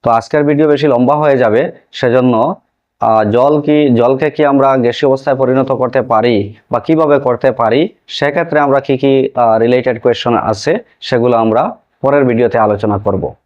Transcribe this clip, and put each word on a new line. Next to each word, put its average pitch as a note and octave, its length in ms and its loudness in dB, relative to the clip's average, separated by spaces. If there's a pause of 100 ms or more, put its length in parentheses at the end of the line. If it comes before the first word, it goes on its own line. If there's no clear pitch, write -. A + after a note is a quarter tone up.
তো C3+ 80 0
আজকের A#2 340 0
ভিডিও D3 240 2
বেশি D3 180 0
লম্বা B2+ 280 2
হয়ে D3+ 220 2
যাবে, B2 360 0 (200)
সেজন্য, B2+ 640 0 (460)
আহ, A2 300 2
জল C#3 300 2
কি, D3 340 2
জলকে C3 360 0
কি D3+ 140 -2
আমরা C3+ 320 2
গ্যাসীয় A#2+ 340 0
অবস্থায় C3+ 260 -2
পরিণত C3+ 360 0
করতে B2 300 -2
পারি A2 520 0 (160)
বা A#2+ 100 -2
কিভাবে D#3 380 0
করতে B2+ 340 -2
পারি, A#2+ 360 0 (180)
সেক্ষেত্রে D3+ 540 -4
আমরা C#3 200 2
কি C3+ 180 -2
কি, C3+ 360 0
আহ, A2+ 240 2
রিলেটেড A#2+ 440 0
কোয়েশ্চন A#2+ 340 0
আছে, G#2+ 360 -2 (280)
সেগুলো A#2+ 360 0
আমরা A2+ 400 0 (240)
পরের C#3 240 0
ভিডিওতে A#2+ 340 0
আলোচনা G#2 400 0
করব। F#2+ 360 -4 (120)